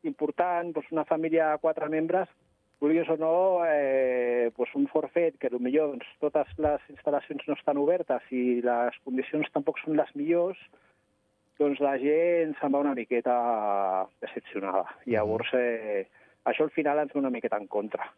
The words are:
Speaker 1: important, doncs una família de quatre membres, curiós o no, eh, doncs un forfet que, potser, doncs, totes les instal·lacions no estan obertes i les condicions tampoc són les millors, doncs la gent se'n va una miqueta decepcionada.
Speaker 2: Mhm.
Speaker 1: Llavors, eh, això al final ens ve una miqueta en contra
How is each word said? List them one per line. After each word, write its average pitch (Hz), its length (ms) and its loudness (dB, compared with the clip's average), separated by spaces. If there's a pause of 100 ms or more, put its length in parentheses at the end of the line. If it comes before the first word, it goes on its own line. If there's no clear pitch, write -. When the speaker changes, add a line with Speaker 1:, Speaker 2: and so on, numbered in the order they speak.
Speaker 1:
important, 170 680 -2
doncs 156 180 -8
una 156 120 -2
família 160 480 0
de 151 80 0
quatre 156 300 0
membres, 165 400 0 (500)
curiós 156 300 2
o 160 80 2
no, 170 500 2
eh, 127 880 2
doncs - 200 -4
un 139 120 2
forfet 160 500 0
que, 127 120 -4
potser, 123 320 -2
doncs, 143 240 -4 (160)
totes 147 260 0 (100)
les 147 220 0 (100)
instal·lacions 147 580 -4
no 147 80 -2
estan 143 220 -2
obertes 143 440 0 (100)
i 123 300 2
les 120 320 2 (100)
condicions 127 480 -4
tampoc 147 320 -2
són 156 140 0
les - 180 0
millors, 170 420 0 (1000)
doncs 143 200 2
la 139 180 2
gent 160 640 2
se'n 139 100 0
va 143 80 2
una 143 140 0
miqueta 110 1120 0 (140)
decepcionada. 95 640 -4 (200)
Speaker 2:
Mhm. 123 60 -4
Speaker 1:
Llavors, 110 420 0
eh, 113 540 -2 (380)
això 123 180 0
al 151 80 0
final 147 280 0
ens 143 140 -2
ve 143 60 0
una 135 100 0
miqueta 113 280 -2
en 101 100 -8
contra - 500 -6